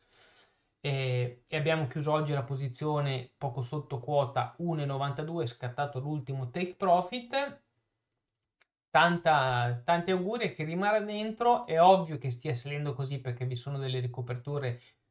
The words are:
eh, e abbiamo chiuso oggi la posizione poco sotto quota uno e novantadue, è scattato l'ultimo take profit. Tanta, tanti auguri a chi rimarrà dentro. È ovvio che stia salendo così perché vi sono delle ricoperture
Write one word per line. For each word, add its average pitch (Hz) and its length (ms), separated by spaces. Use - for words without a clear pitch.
eh, 127 640
e 160 100
abbiamo 156 300
chiuso 151 260
oggi 151 200
la 143 100
posizione 139 960
poco 135 240
sotto 143 360
quota 131 600
uno 165 240
e - 20
novantadue, 143 600
è - 20
scattato 131 520
l'ultimo 135 520
take 175 240
profit. 240 880
Tanta, 139 920
tanti 170 260
auguri 196 360
a 156 40
chi 156 140
rimarrà 196 340
dentro. 214 680
È 165 160
ovvio 170 380
che 135 100
stia 143 240
salendo 143 400
così 135 280
perché 123 240
vi 127 100
sono 139 240
delle 131 220
ricoperture 123 800